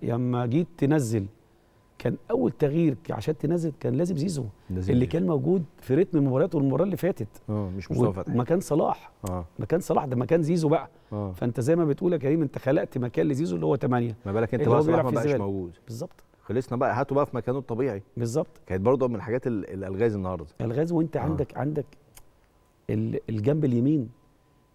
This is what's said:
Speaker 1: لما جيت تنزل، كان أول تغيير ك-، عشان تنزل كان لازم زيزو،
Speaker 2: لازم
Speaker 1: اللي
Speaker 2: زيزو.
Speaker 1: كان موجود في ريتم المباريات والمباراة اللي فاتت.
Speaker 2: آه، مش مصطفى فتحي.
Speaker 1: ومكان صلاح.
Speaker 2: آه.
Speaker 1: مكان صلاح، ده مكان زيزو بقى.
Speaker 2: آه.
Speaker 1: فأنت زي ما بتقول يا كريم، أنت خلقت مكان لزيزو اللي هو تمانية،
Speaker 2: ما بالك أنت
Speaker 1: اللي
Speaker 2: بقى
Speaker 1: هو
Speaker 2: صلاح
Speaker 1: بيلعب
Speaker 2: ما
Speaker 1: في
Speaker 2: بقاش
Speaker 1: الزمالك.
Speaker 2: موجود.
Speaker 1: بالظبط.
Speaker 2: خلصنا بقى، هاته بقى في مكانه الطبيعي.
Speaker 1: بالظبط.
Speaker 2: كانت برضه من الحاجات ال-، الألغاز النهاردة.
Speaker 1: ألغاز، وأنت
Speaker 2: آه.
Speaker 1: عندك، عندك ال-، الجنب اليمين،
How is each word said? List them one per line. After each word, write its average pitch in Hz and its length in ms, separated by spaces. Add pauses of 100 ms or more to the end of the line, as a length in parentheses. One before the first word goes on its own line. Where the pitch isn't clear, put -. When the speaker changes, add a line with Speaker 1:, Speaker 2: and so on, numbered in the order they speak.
Speaker 1:
لما 123 440
جيت 147 220 (100)
تنزل، 123 480 (720)
كان - 200 (140)
أول 240 200
تغيير 151 420 (100)
ك-، - 80
عشان 156 260
تنزل 165 420
كان 123 140
لازم 170 240
زيزو، 143 280 (240)
Speaker 2:
لازم 92 240
Speaker 1:
اللي 123 120
Speaker 2:
زيزو. - 60
Speaker 1:
كان 180 160
موجود 160 360 (180)
في 127 140
ريتم 165 220
المباريات 139 380
والمباراة 139 280
اللي 190 140
فاتت. 147 300 (220)
Speaker 2:
آه، 104 280
مش 95 140
مصطفى 123 220
فتحي. 95 240
Speaker 1:
ومكان 160 220
صلاح. - 520 (180)
Speaker 2:
آه. 90 160 (140)
Speaker 1:
مكان 151 200
صلاح، 151 260
ده 127 100
مكان 160 280
زيزو 160 260
بقى. 147 200 (240)
Speaker 2:
آه. 104 180
Speaker 1:
فأنت 120 280
زي 139 160
ما 170 100
بتقول 151 280
يا 165 40
كريم، 147 240
أنت 147 160
خلقت - 400
مكان 131 300
لزيزو 156 280
اللي 160 100
هو 156 100
تمانية، 120 400 (100)
Speaker 2:
ما 98 60
بالك 113 220
أنت 120 100
Speaker 1:
اللي 113 60
Speaker 2:
بقى 120 100
Speaker 1:
هو - 40
Speaker 2:
صلاح 160 80
Speaker 1:
بيلعب 165 140
Speaker 2:
ما 127 40
Speaker 1:
في - 60
Speaker 2:
بقاش 113 100
Speaker 1:
الزمالك. 131 260
Speaker 2:
موجود. 90 200 (160)
Speaker 1:
بالظبط. 120 360 (200)
Speaker 2:
خلصنا 123 340
بقى، 120 220
هاته 139 160
بقى 143 100
في - 100
مكانه 127 220
الطبيعي. 117 460 (140)
Speaker 1:
بالظبط. 120 500
Speaker 2:
كانت 95 140
برضه 127 260
من 120 80
الحاجات 107 320
ال-، 110 260
الألغاز 98 420
النهاردة. 92 300 (160)
Speaker 1:
ألغاز، 127 300
وأنت 160 260
Speaker 2:
آه. 123 40
Speaker 1:
عندك، 147 360
عندك 143 280 (1040)
ال-، 113 300 (100)
الجنب 139 360
اليمين، 123 440 (640)